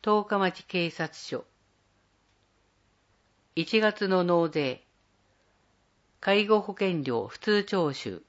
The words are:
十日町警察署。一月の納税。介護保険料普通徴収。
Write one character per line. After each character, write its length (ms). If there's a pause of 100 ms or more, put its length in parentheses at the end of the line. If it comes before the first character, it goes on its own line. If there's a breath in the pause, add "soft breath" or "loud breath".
十 220
日 160
町 240
警 260
察 240
署。 300 (2000)
一 280
月 260
の 160
納 240
税。 340 (1400)
介 260
護 140
保 120
険 300
料 240
普 120
通 260
徴 260
収。 380